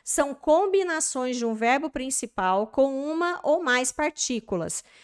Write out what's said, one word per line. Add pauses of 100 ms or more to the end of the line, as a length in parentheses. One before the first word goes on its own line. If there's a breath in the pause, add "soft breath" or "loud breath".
são
combinações
de
um
verbo
principal
com
uma
ou
mais
partículas, (220 soft breath)